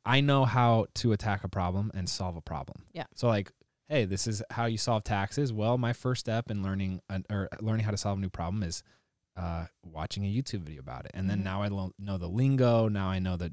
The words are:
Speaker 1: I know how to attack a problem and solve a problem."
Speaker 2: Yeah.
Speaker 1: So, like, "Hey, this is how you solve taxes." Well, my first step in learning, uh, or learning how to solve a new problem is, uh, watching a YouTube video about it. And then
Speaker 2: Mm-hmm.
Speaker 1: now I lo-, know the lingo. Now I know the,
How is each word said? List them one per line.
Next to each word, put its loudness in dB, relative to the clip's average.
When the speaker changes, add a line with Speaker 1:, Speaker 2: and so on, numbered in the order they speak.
Speaker 1:
I 4
know 6
how 4
to 2
attack 0
a -6
problem -2
and -4
solve -4
a -10
problem." -8
Speaker 2:
Yeah. -8
Speaker 1:
So, 0
like, 2
"Hey, 2
this 0
is -2
how -2
you 0
solve 0
taxes." 0
Well, 2
my 0
first -2
step -2
in -2
learning, -2
uh, -4
or -2
learning 0
how 0
to -2
solve -2
a -2
new -2
problem -2
is, -4
uh, -4
watching -6
a 0
YouTube -4
video -12
about -12
it. -14
And 0
then 0
Speaker 2:
Mm-hmm. -2
Speaker 1:
now -2
I -2
lo-, -4
know -4
the -4
lingo. 4
Now 0
I 0
know 0
the, -4